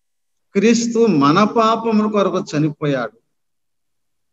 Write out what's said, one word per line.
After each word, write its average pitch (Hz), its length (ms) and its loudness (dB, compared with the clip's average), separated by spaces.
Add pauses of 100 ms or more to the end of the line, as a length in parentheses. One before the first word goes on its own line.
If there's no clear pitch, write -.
(520)
క్రీస్తు 226 540 2
మన 160 380 2
పాపముల 220 640 0
కొరకు 190 340 -2 (120)
చనిపోయాడు. 143 640 -4 (1120)